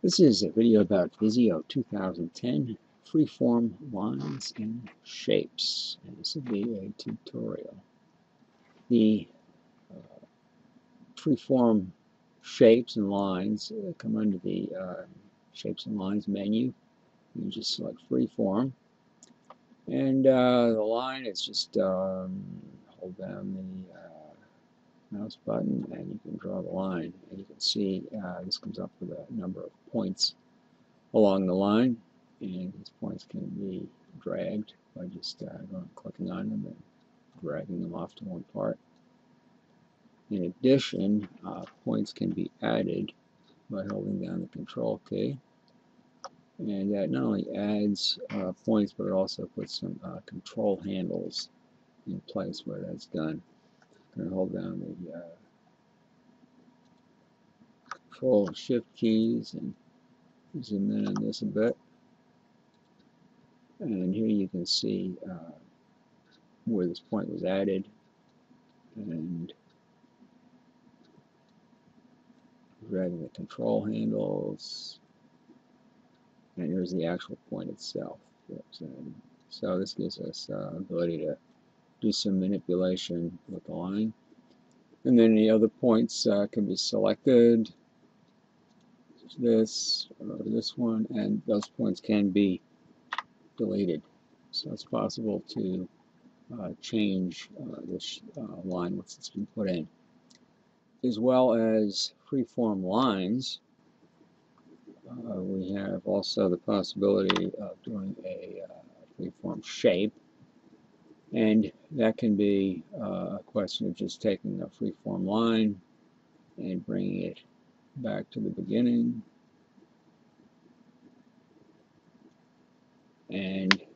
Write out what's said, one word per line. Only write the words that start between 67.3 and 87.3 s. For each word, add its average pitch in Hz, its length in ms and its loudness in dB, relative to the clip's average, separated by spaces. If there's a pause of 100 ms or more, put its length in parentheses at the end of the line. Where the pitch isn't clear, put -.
added, 98 460 0 (1040)
and 85 580 -8 (3250)
dragging 92 320 -2
the 76 100 -10
control - 540 -2
handles, 52 1160 -4 (1600)
and 87 120 -4
here's 90 240 -2
the 85 120 0
actual - 320 -4 (140)
point 50 180 -8
itself. - 520 -10 (1300)
So - 320 -2
this 95 120 -4
gives - 280 -6
us, - 300 -10
uh, 50 260 -6
ability 85 420 -2
to 147 180 -2 (640)
do 107 120 2
some 98 260 0
manipulation 90 1000 0 (100)
with 87 160 -12
the - 80 -12
line. 98 400 -2 (920)
And 127 140 8
then 113 160 10
the 110 140 8
other 110 200 8
points, 117 580 2
uh, 101 260 4
can 104 140 0
be 98 100 0
selected, 113 960 6 (1700)